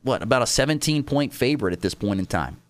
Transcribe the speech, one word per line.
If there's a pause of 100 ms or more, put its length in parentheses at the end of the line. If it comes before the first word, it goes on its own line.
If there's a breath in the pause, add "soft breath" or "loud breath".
what,
about
a
seventeen
point
favorite
at
this
point
in
time. (140)